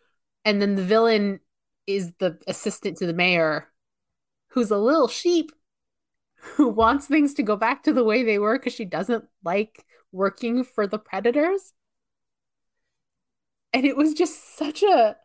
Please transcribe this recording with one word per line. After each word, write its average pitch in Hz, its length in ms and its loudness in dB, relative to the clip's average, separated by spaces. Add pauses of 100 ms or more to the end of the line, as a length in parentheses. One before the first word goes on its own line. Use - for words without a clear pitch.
(440)
And 202 180 0
then 202 120 0
the 190 100 -2
villain 214 560 2 (460)
is 196 320 -4
the 180 280 -2
assistant 190 520 -6
to 185 80 -4
the 165 80 -2
mayor, 170 540 0 (800)
who's 233 220 -2
a 208 80 2
little 254 300 2
sheep 339 440 -2 (1040)
who 277 120 4
wants 226 380 2
things 285 280 2
to 269 80 -4
go 208 140 0
back 226 260 -2
to 311 100 2
the 240 120 4
way 220 180 2
they 214 160 0
were 214 200 0
'cause 247 140 -6
she 226 120 -10
doesn't 190 400 -4 (200)
like 196 400 -4 (280)
working 226 520 -2
for 208 220 -4
the 214 120 -6
predators. 294 720 -2 (2000)
And 254 120 0
it 269 120 2
was 302 180 2
just - 420 -4
such 302 260 -6
a, 262 420 4